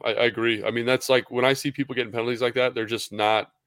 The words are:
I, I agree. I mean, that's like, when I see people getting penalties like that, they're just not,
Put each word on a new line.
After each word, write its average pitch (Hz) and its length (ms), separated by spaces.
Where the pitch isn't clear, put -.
I, 113 100
I 110 120
agree. 113 380
I 110 80
mean, 117 140
that's 127 240
like, 127 200
when 123 140
I 131 100
see 139 180
people 135 220
getting 117 200
penalties 117 280
like 120 120
that, 123 200
they're 113 120
just 107 260
not, 107 400